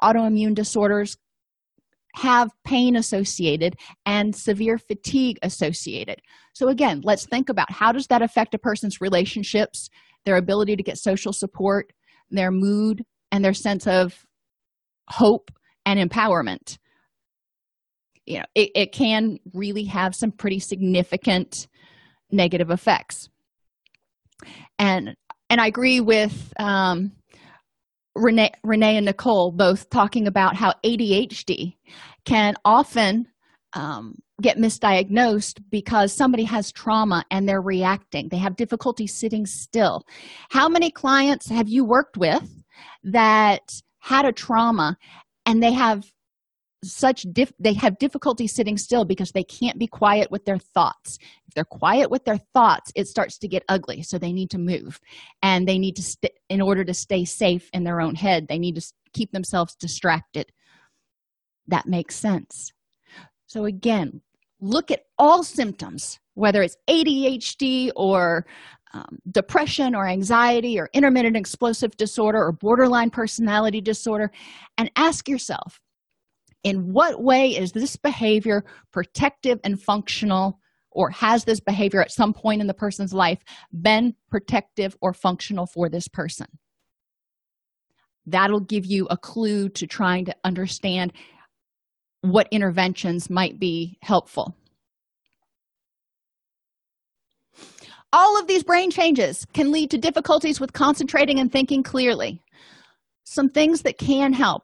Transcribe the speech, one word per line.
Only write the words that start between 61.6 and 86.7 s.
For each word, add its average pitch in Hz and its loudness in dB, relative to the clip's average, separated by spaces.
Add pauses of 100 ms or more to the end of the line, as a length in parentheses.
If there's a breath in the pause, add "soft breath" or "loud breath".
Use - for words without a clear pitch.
That 165 -2
makes 175 -4
sense. - -6 (720 loud breath)
So 214 -8
again, 202 -2 (400)
look 226 -4
at 285 -2 (180)
all 320 6
symptoms, - -8 (140)
whether 202 2
it's 175 -2 (120)
A 320 4
D 269 0
H 254 -4
D 262 -2
or, 180 0 (460 loud breath)
um, - -16 (120)
depression 254 0
or 196 -2
anxiety 233 2
or 156 -6
intermittent 254 4
explosive 226 -2
disorder 214 0
or 175 2
borderline 233 2
personality 220 -2
disorder, 214 -2 (480 loud breath)
and 226 -2
ask - 2
yourself, - -8 (840)
in 190 -2
what 285 2
way 262 4
is 185 -4
this 233 -6
behavior 214 0 (280 loud breath)
protective 247 -2
and 196 -4
functional, 196 -2 (320)
or 175 0
has 220 2
this 220 0
behavior 196 0
at - 0
some 214 0
point 214 -2
in 208 -2
the 196 -4
person's 196 -6
life 185 0 (300 loud breath)
been 220 2 (160)
protective 196 -4
or 185 -2
functional 180 -4
for 170 -4
this 170 -6
person? - -10 (1800)